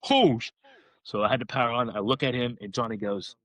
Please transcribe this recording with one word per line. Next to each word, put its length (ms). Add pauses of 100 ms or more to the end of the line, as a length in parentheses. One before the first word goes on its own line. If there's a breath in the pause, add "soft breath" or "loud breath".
Oh, 360
sh-, 120 (520 soft breath)
so 200
I 60
had 120
to 40
power 260
on. 180
I 100
look 240
at 120
him, 260
and 120
Johnny 240
goes 480